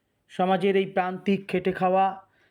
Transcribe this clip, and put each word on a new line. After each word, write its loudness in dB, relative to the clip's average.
সমাজের 0
এই 2
প্রান্তিক -2
খেটে -2
খাওয়া 0